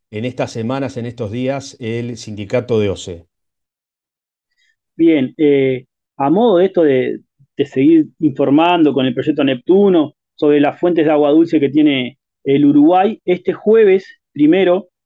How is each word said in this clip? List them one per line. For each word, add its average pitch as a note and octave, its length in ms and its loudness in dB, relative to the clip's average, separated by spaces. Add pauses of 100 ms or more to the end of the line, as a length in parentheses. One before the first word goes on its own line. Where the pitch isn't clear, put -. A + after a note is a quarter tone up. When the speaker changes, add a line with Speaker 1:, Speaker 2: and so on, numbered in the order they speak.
(120)
Speaker 1:
en A2 140 -10
estas B2+ 260 -8
semanas, B2+ 460 -8
en A#2+ 100 -10
estos A2+ 240 -10
días, B2+ 480 -8
el A#2+ 380 -10
sindicato A2 640 -6
de G2+ 100 0
oce? E2+ 360 -12 (1700)
Speaker 2:
Bien, D#3+ 420 0
eh, C3+ 480 0 (320)
a C#3 120 -2
modo G3+ 280 2
de F3+ 80 2
esto F3+ 180 0
de, B2+ 360 0 (360)
de C3+ 100 -4
seguir D3+ 400 2 (140)
informando D3 760 2
con C3 120 0
el C3 80 -2
proyecto C#3+ 300 -4
Neptuno E3+ 720 0 (220)
sobre D3 240 0
las C#3+ 200 -2
fuentes E3+ 260 0
de D#3 60 0
agua D3 200 0
dulce D#3+ 280 2
que C#3 100 0
tiene C#3 480 -2 (260)
el C#3+ 220 0
Uruguay, E3+ 600 2
este F3+ 280 -4
jueves G3+ 680 0 (120)
primero F3+ 580 0 (160)